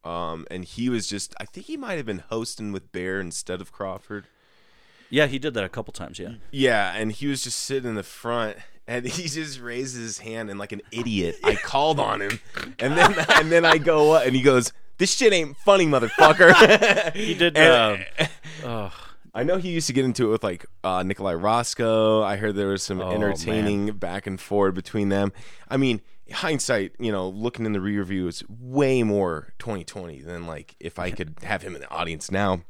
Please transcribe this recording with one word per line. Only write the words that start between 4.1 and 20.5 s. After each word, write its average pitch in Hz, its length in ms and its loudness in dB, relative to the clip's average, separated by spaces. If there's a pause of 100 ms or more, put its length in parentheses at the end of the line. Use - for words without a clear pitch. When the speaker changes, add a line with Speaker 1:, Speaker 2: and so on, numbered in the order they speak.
Speaker 2:
Yeah, 143 180 2
he 131 120 -6
did 143 140 -6
that 107 100 -2
a 92 60 -6
couple - 240 -10
times, 85 260 -12
yeah. 101 140 -10 (180)
Speaker 1:
Yeah, 117 440 2
and 107 160 -2
he 135 160 -6
was 135 160 -4
just - 160 -8
sitting 131 300 -4
in 110 60 -4
the 101 80 -4
front, 117 540 -4 (300)
and 120 180 -6
<laughs> - 20 -4
he 165 200 -6
just 147 320 -8
raises 123 420 -8
his 113 180 -10
hand, 113 300 -10
and 101 100 -10
like 101 120 -10
an 104 100 -10 (100)
idiot, 107 520 -2
I 107 120 2
called 143 440 0
on 104 220 -2
him, 104 180 -6 (400)
and 135 180 0
then, 185 180 6 (100)
<laughs> - 100 -6
and 160 160 4
then 170 140 6
I 165 120 6
go 151 360 6
up, 143 120 6
and 131 100 2
he 127 60 2
goes, 127 320 6 (240)
"This 190 160 0
shit 226 180 6
ain't 156 260 -2
funny, 196 280 6
motherfucker." 170 1300 8
<laughs> - 20 -6
Speaker 2:
He 196 200 -2
did, 170 220 2
Speaker 1:
And 113 480 6 (580)
Speaker 2:
uh, 127 40 -10
ugh. 107 260 -6 (400)
Speaker 1:
I 120 100 -4
know 180 140 0
he 180 120 -6
used 165 180 -2
to 127 60 -4
get 131 100 2
into 123 240 0
it 104 40 2
with, 110 120 0
like, 92 220 -4 (180)